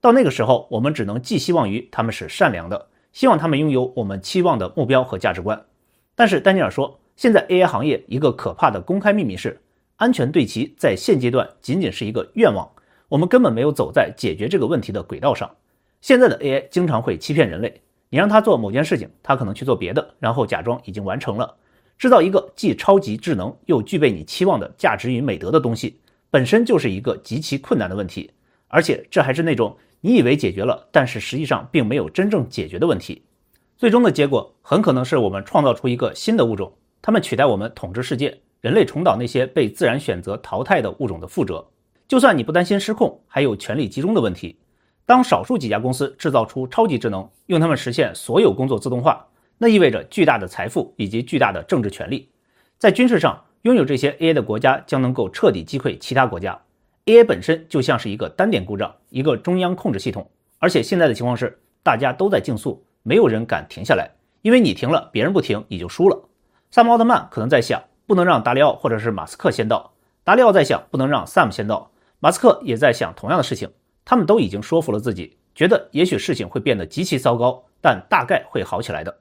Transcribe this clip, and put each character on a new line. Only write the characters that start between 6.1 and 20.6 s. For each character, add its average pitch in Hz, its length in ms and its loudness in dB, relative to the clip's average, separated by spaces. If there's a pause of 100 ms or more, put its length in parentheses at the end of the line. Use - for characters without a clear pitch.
但 240 120 4
是 180 120 2
丹 190 160 2
尼 185 60 0
尔 104 100 -2
说， - 280 -6 (160)
现 240 160 2
在 202 180 4
A 180 120 4
I 175 60 4
行 123 180 -2
业 143 220 -2
一 117 100 -6
个 143 140 2
可 - 220 -8
怕 143 180 2
的 95 100 -6
公 185 180 -2
开 202 140 2
秘 208 100 0
密 98 140 -6
是， - 240 -8 (360)
安 233 140 2
全 139 200 -2
对 160 120 2
齐 - 320 -6
在 - 200 0
现 165 240 2
阶 123 100 0
段 123 180 0 (140)
仅 165 180 -2
仅 143 120 -2
是 95 120 -10
一 104 80 -6
个 110 220 -4
愿 208 180 4
望， 95 160 -6 (420)
我 - 60 -2
们 175 140 2
根 254 140 4
本 143 100 2
没 113 80 -2
有 147 100 2
走 113 200 -4
在 - 260 2
解 90 180 -4
决 104 120 -4
这 185 100 -2
个 117 80 0
问 135 160 -2
题 - 100 -12
的 98 120 -6
轨 - 160 -14
道 131 160 0
上。 - 200 -12 (460)
现 254 180 4
在 254 80 6
的 196 140 2
A 135 160 -2
I 131 140 -6
经 180 160 0
常 123 120 0
会 117 160 -4
欺 - 160 -8
骗 143 160 2
人 85 140 -8
类， - 200 -8 (280)
你 120 80 -2
让 190 100 2
他 214 140 6
做 208 160 2
某 104 140 -4
件 131 120 0
事 156 140 0
情， 110 100 -6 (140)
他 - 140 0
可 127 100 -4
能 98 80 -6
去 - 100 -12
做 127 120 0
别 90 180 -8
的， - 260 -6
然 113 140 -2
后 120 140 -2
假 82 160 -4